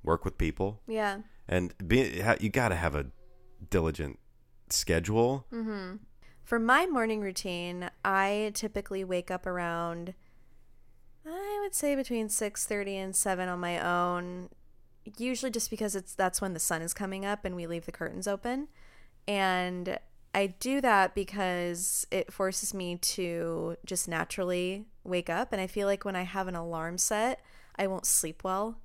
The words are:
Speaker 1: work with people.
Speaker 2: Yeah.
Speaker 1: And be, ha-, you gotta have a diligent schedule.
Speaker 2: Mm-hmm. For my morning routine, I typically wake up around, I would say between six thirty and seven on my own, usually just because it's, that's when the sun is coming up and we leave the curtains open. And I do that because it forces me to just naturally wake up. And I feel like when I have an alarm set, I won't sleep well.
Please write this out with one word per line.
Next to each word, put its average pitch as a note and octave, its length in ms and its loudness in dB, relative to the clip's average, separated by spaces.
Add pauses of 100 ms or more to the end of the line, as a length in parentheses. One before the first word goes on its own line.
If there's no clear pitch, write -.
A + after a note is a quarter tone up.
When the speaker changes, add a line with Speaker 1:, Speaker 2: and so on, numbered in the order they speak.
Speaker 1:
work E2 220 2
with F#2+ 140 -2
people. F#2+ 500 0
Speaker 2:
Yeah. G#3+ 320 0 (260)
Speaker 1:
And - 280 2 (120)
be, F2+ 340 4
ha-, G#2 200 4
you A2 80 2
gotta G#2 280 4
have D#2+ 200 2
a C#2+ 100 0 (640)
diligent D#2+ 480 2 (520)
schedule. A2+ 840 2
Speaker 2:
Mm-hmm. G#3+ 440 -6 (460)
For A#3 180 0
my C4 260 6
morning A3+ 340 2
routine, F3+ 720 -4 (140)
I G3+ 500 2
typically G3+ 500 -4
wake F3+ 280 -2
up F3+ 140 -4
around, E3+ 680 -2 (1080)
I G4+ 380 -4
would G4 120 -4
say C#4+ 220 2
between A#3+ 320 -2
six G#3 380 -2
thirty G3+ 300 -2
and F#3+ 180 -4
seven F#3 340 2
on F3+ 120 -2
my F3 240 -2
own, F3 640 0 (680)
usually B3 340 -2
just A3+ 200 -2
because G#3 260 -2
it's, - 180 -8
that's F#3 260 2
when F#3+ 140 -2
the D#3+ 60 -4
sun D#3+ 220 0
is E3+ 120 -4
coming F#3+ 300 -4
up G#3 200 -2
and F#3 120 -4
we E3+ 100 -6
leave E3 200 -4
the E3 60 -10
curtains F#3 360 -4
open. B3 400 -2 (580)
And F3+ 720 0 (360)
I G3 120 4
do B3+ 360 0
that G3 340 6
because F3+ 960 0
it F#3+ 200 0
forces F#3+ 400 -2
me F3 240 -4
to E3+ 880 -2
just - 220 -2
naturally F3+ 800 -2 (220)
wake F3+ 220 0
up. F#3+ 220 0
And G3+ 80 0
I F#3+ 60 -2
feel G3 200 0
like G3 180 2
when F#3+ 120 -2
I F3+ 60 -2
have F#3 260 -4
an F3+ 80 -4
alarm E3+ 420 -4
set, A3+ 420 2 (360)
I G3 100 2
won't F#3+ 200 -2
sleep - 380 2
well. G3+ 400 -2